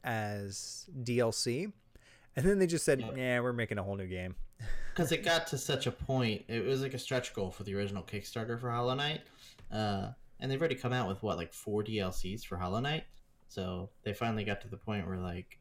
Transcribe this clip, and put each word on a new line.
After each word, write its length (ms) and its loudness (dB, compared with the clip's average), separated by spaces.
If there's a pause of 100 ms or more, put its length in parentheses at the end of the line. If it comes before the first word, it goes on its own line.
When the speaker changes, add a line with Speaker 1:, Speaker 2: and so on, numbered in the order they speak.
Speaker 1:
as 840 -4 (140)
D 180 4
L 120 6
C. 360 0 (680)
And 100 4
then 140 8
they 80 6
just 160 2
said, 160 6
Speaker 2:
Yep. 160 -6
Speaker 1:
"Nah, 260 2
we're 100 2
making 260 0
a 40 0
whole 140 -2
new 100 -4
game." 300 -4 (240)
<laughs> 340 2
Speaker 2:
'Cause 160 2
it 140 0
got 240 4
to 100 -2
such 300 0
a 40 0
point, 540 2
it 180 0
was, 160 2
like, 140 -2
a 40 -4
stretch 360 -2
goal 160 0
for 140 -8
the 100 -4
original 300 -2
Kickstarter 540 -4
for 120 -4
Hollow 240 2
Knight. 280 -2 (480)
Uh, 420 0 (260)
and 120 -4
they've 100 0
already 160 2
come 160 0
out 160 2
with, 160 -2
what, 120 2
like, 160 -4
four 300 0
D 160 0
L 140 2
Cs 320 0
for 120 -6
Hollow 220 0
Knight? 260 0 (440)
So 420 -4 (140)
they 100 -2
finally 300 0
got 160 0
to 80 -12
the 80 -8
point 320 -2
where, 100 -2
like, 420 -6